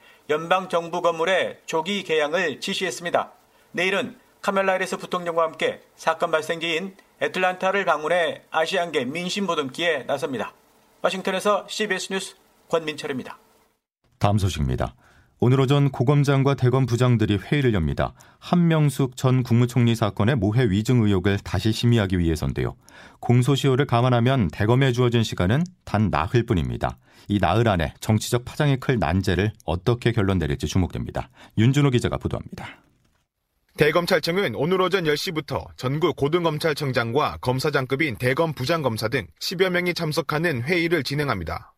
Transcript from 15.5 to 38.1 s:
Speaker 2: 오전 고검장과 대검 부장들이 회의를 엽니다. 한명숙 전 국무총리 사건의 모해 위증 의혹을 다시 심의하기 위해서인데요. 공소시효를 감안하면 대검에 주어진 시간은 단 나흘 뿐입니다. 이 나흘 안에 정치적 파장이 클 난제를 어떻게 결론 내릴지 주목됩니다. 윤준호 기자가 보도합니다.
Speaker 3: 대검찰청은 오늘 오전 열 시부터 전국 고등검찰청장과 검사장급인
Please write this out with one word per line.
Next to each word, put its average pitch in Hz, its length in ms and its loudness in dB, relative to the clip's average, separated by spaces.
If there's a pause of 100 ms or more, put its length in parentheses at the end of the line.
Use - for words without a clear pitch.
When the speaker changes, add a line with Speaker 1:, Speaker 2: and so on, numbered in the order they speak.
Speaker 2:
오전 143 300 2
고검장과 139 640 2
대검 127 320 2
부장들이 113 500 2
회의를 131 380 0
엽니다. 71 400 0 (240)
한명숙 156 760 2
전 127 260 2
국무총리 120 520 4
사건의 110 420 2
모해 107 340 2
위증 120 320 2
의혹을 98 380 2
다시 - 300 0
심의하기 110 480 2
위해서인데요. 67 580 0 (440)
공소시효를 131 680 2
감안하면 123 640 2
대검에 123 440 2
주어진 120 300 2
시간은 107 420 0 (200)
단 104 260 0
나흘 82 360 0
뿐입니다. 64 500 -2 (320)
이 101 100 2
나흘 98 300 4
안에 82 320 2
정치적 120 460 0
파장이 139 320 0
클 131 200 0
난제를 95 540 2 (140)
어떻게 113 460 0
결론 98 260 2
내릴지 76 280 -2
주목됩니다. 67 600 -2 (300)
윤준호 139 320 4
기자가 120 260 0
보도합니다. - 640 -8 (960)
Speaker 3:
대검찰청은 170 800 -2
오늘 170 260 -2
오전 180 260 -2
열 147 120 0
시부터 151 480 -8 (100)
전국 147 400 -2
고등검찰청장과 143 1300 -2
검사장급인 135 760 -2